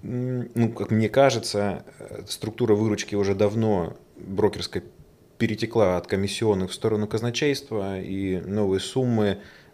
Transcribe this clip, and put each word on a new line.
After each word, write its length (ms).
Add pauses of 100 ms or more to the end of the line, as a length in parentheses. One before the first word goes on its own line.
м, 540
ну, 180
как 180
мне 160
кажется, 760 (140)
э, 280
структура 480
выручки 400
уже 200
давно 600 (220)
брокерская 680 (560)
перетекла 580
от 100
комиссионных 640
в 20
сторону 340
казначейства, 920
и 400
новые 400
суммы 600 (340)